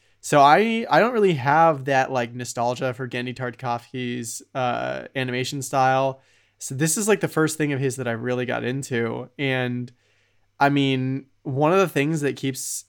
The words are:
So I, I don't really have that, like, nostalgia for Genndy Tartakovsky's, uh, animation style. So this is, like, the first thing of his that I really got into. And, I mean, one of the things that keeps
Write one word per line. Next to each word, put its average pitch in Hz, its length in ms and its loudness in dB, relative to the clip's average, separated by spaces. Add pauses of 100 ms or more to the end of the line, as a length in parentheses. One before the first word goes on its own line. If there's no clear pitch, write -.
(200)
So - 200 2
I, 214 480 6
I 160 120 6
don't 226 140 2
really 208 200 4
have 143 520 4
that, 131 260 2
like, 120 240 -4
nostalgia 123 580 -4
for 127 140 -8
Genndy 123 260 -6
Tartakovsky's, 123 1080 -8 (100)
uh, 127 600 -4
animation 127 480 -4
style. 131 580 0 (380)
So - 160 -10
this 160 220 0
is, 208 100 -2
like, 202 140 2
the 165 60 -2
first 156 300 0
thing 147 160 -2
of 131 60 -2
his 131 160 -2
that 127 120 -6
I 117 40 -2
really 123 340 -4
got 117 180 -4
into. 123 760 -4
And, 123 520 -2 (680)
I 143 100 6
mean, 135 560 0 (160)
one 147 320 0
of 190 60 4
the 185 100 2
things 147 320 0
that 135 140 -2
keeps - 540 -8